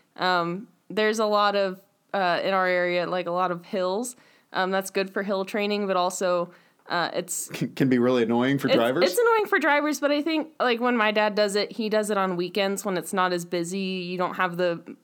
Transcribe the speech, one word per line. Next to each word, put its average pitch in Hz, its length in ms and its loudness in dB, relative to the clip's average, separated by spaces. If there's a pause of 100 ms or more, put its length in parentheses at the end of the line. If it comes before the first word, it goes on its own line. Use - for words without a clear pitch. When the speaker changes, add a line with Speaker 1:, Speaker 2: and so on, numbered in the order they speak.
(160)
Speaker 1:
Um, 180 520 -2 (220)
there's 214 280 0
a 220 80 0
lot 208 300 2
of, 185 240 -2 (340)
uh, 175 300 2
in 190 100 2
our 185 120 4
area, 175 400 2
like, 175 200 -4
a 170 60 -4
lot 180 180 0
of 175 140 -6
hills. 196 500 -4 (380)
Um, 185 180 0
that's 190 200 -2
good 190 200 -2
for 202 120 -4
hill 190 220 -2
training, 208 420 -2
but 190 100 0
also, 180 540 0 (380)
uh, 170 240 -2
it's - 360 -6
Speaker 2:
Can, 151 260 -4
can 135 160 2
be 127 80 4
really 123 240 4
annoying 123 360 2
for 139 100 -2
Speaker 1:
it's, 262 80 4
Speaker 2:
drivers. 123 280 4
Speaker 1:
it's 359 140 2
annoying 453 260 4
for 392 140 0
drivers, 294 420 2
but 285 100 2
I 294 120 0
think, 320 260 -2 (100)
like, 233 220 2
when 247 160 2
my 214 160 2
dad 214 220 2
does 208 200 2
it, 202 180 0
he 214 180 -4
does 214 180 0
it 208 80 0
on 185 200 0
weekends 196 500 -2
when 190 100 -2
it's - 160 -6
not 185 220 2
as 170 100 -4
busy. 175 340 -4
You 185 380 -4
don't 180 200 -2
have 180 200 -2
the 170 240 0 (240)